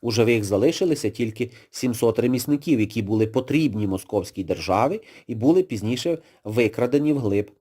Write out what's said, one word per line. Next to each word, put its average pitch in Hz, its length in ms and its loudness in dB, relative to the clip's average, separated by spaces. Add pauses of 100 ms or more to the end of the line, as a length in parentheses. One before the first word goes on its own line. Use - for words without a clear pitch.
У 117 80 -4
живих 113 340 4
залишилися 143 680 0
тільки 117 400 -6 (200)
сімсот 117 480 0
ремісників, 131 640 0
які 107 220 -2
були 110 240 2
потрібні 127 600 0
московській 95 580 -4
державі 95 560 0 (260)
і 117 80 -8
були 147 280 4
пізніше 123 560 -4 (260)
викрадені 123 680 0
вглиб 104 380 0 (100)